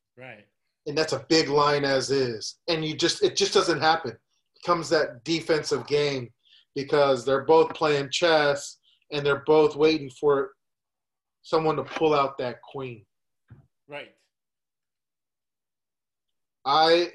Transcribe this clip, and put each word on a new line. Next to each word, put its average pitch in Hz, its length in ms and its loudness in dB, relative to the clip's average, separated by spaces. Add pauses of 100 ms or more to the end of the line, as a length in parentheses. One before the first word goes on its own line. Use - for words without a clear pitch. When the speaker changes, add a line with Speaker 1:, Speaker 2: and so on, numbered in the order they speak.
(180)
Speaker 1:
Right. 120 280 -20 (420)
Speaker 2:
And 143 100 -8
that's 156 160 0
a - 160 -6
big 160 200 2
line 143 360 2
as 135 260 -2
is. 123 560 -4
And 160 160 -4
you 156 120 -6
just, 160 280 -2
it 151 120 0
just 196 180 0
doesn't 170 260 2
happen. 156 320 0
It - 540 -20
comes 165 240 -2
that 147 340 0
defensive 151 640 -2
game 139 460 -4 (420)
because 139 480 2
they're 135 220 0
both 156 280 4
playing 143 360 -2
chess 147 720 0 (320)
and 147 140 -4
they're 139 200 -2
both 151 300 4
waiting 147 340 2
for 139 420 0 (880)
someone 160 340 -2
to 139 80 -6
pull 156 300 0
out 139 260 -2
that 123 220 -8
queen. 123 440 -14 (840)
Speaker 1:
Right. 143 260 -18 (2500)
Speaker 2:
I 165 480 4